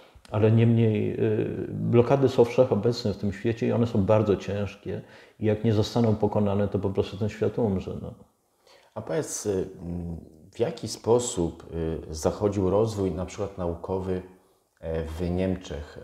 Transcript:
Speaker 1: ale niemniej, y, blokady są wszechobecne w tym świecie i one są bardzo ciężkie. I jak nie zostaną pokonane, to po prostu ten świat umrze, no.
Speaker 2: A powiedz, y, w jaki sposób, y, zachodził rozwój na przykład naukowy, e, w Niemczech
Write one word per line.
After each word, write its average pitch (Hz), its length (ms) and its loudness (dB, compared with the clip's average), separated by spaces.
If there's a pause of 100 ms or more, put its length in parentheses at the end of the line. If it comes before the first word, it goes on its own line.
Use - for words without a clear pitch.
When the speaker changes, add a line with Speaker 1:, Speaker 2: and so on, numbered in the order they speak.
(320)
Speaker 1:
ale 110 200 4
niemniej, 113 720 4
y, 110 460 -2
blokady 120 600 4
są 120 160 6
wszechobecne 117 680 2
w - 40 -8
tym 101 160 -4
świecie 117 340 -2
i 117 40 0
one 120 160 2
są 107 180 0
bardzo 104 320 4
ciężkie. 98 640 -6 (380)
I 107 60 -4
jak 107 180 2
nie 113 100 4
zostaną 110 420 2
pokonane, 101 520 0
to 98 120 -2
po 98 100 -2
prostu 98 280 -2
ten 107 120 -2
świat 107 300 -2
umrze, 95 420 -2
no. - 120 -12 (840)
Speaker 2:
A - 60 -8
powiedz, - 440 -6
y, 95 240 -2 (840)
w - 80 -18
jaki 127 280 -2
sposób, 107 760 0 (100)
y, 80 420 -6
zachodził 98 540 0
rozwój 101 420 0
na 90 140 -6
przykład 98 320 -8
naukowy, 92 640 -4 (580)
e, 80 240 -4
w 80 280 -6
Niemczech 90 720 -4